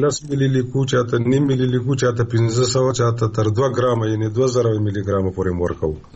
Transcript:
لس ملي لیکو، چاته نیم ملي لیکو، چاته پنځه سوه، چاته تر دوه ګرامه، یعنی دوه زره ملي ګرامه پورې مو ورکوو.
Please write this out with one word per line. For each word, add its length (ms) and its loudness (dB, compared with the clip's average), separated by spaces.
لس 200 -2
ملي 240 0
لیکو، 380 0
چاته 320 0
نیم 280 2
ملي 200 2
لیکو، 280 0
چاته 300 0
پنځه 380 2
سوه، 300 2
چاته 360 0
تر 140 -2
دوه 300 2
ګرامه، 340 0
یعنی 220 -2
دوه 180 0
زره 340 0
ملي 220 -2
ګرامه 280 -2
پورې 220 -2
مو 120 -2
ورکوو. 300 -2